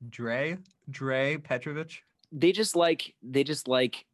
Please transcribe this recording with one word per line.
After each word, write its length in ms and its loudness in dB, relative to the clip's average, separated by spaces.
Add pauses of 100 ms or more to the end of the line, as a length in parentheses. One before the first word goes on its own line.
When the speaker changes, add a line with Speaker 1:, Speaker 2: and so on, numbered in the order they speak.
Speaker 1:
Dre? 480 -4 (320)
Dre 480 0
Petrovic? 680 -6 (300)
Speaker 2:
they 180 4
just 240 0
like, 480 2
they 220 2
just 240 -6
like 440 2